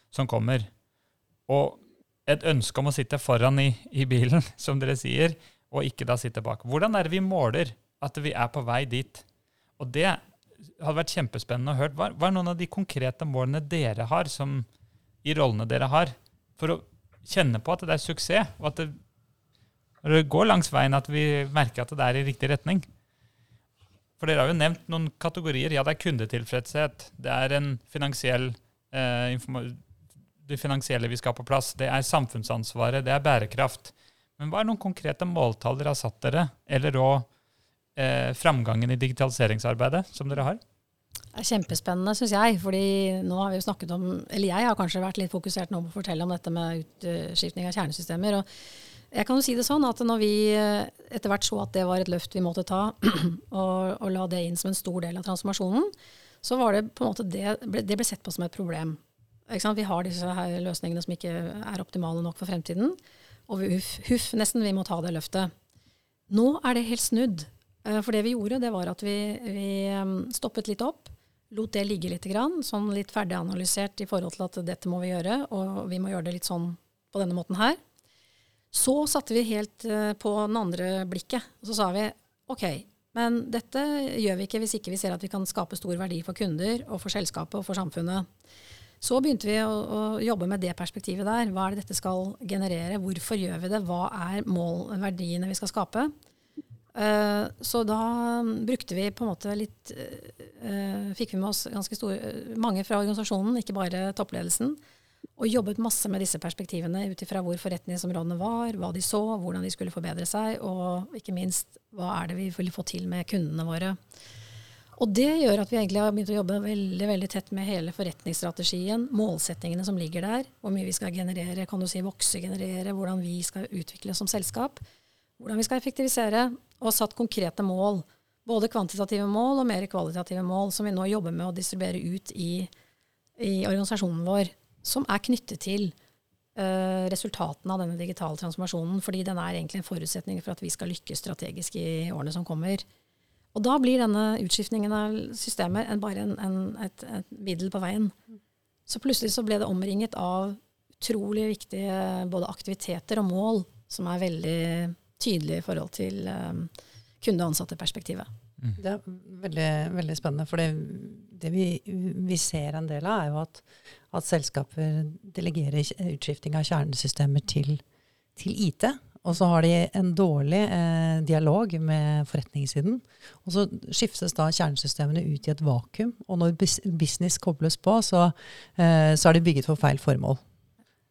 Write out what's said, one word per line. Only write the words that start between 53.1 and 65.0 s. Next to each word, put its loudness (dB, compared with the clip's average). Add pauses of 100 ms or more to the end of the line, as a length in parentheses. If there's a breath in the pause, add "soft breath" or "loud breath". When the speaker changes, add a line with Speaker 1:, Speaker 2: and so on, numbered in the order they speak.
Speaker 2:
<clears throat> -2
og, 0
og -2
la 0
det -2
inn -2
som -2
en -2
stor -4
del -6
av -8
transformasjonen, 0 (580 loud breath)
så 0
var 4
det 2 (100)
på 0
en 2
måte -6
det, -2
ble, -2
det 0
ble 0
sett -4
på -8
som -4
et -4
problem. -4 (540)
Ikke -4
sant? 2
Vi -2
har 0
disse -4
her -2
løsningene -4
som -6
ikke -6 (280)
er -6
optimale -4
nok -6
for -8
fremtiden, 0 (580 soft breath)
og -4
vi, 0
huff, -2 (180)
huff, 2 (100)
nesten 2
vi 2
må 0
ta -2